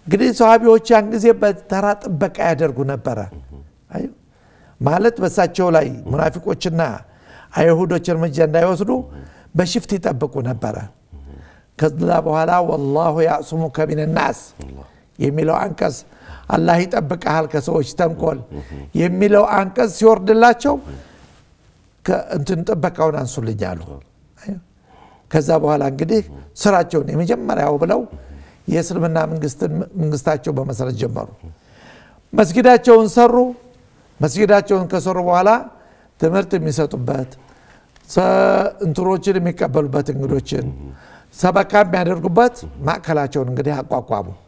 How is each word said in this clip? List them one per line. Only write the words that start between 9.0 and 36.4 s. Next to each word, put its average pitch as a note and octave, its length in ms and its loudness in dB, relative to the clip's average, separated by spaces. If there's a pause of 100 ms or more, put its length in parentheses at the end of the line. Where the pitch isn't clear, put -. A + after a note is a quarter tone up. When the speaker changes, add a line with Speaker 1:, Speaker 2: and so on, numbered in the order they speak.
Speaker 1:
በሽፍት F3+ 380 -2
ይጠብቁ D3+ 500 -4
ነበረ። A2 340 -6 (1000)
ከዛ D#3 300 0 (120)
በኋላ D#3+ 320 0 (100)
«ወላሁ D#3 580 0
ያዕሱሙከ D#3+ 560 -2 (100)
ሚነናስ» D#3 520 -2 (200)
Speaker 2:
አላህ። C2+ 280 -18 (320)
Speaker 1:
የሚለው D#3 380 0
አንቀጽ D#3+ 400 -4 (520)
«አላህ E3+ 300 2
ይጠብቅሃል E3+ 680 -2
ከሰዎች D3+ 480 -2
ተንኮል» D#3+ 440 -2 (560)
የሚለው G3 560 4
አንቀጽ G3 440 0
ሲወርድላቸው A3 800 4 (1300)
«ከእንትን F3+ 600 -2
ጥበቃውን D#3+ 520 -2
አንሱልኝ» A2+ 480 -6
አሉ። F2+ 160 -8 (600)
አዩ። G3+ 140 -10 (760)
ከዛ D#3 180 0 (100)
በኋላ D3+ 300 0
እንግዲህ D#3+ 340 -2 (340)
ስራቸውን F3 520 0
የመጀመሪያው D3+ 680 -2
ብለው F#3 220 0 (680)
የእስልምና E3 580 -2
መንግስትን፣ D#3 460 -6 (240)
መንግስታቸው D#3 580 -2
በመሰረት C3 420 -6
ጀመሩ። A2+ 320 -6 (1040)
መስጊዳቸውን A3+ 760 6
ሰሩ። A#3+ 260 6 (840)
መስጊዳቸውን G3 680 2
ከሰሩ F#3 380 -2
በኋላ F3+ 260 4 (680)
ትምህርት F3+ 320 0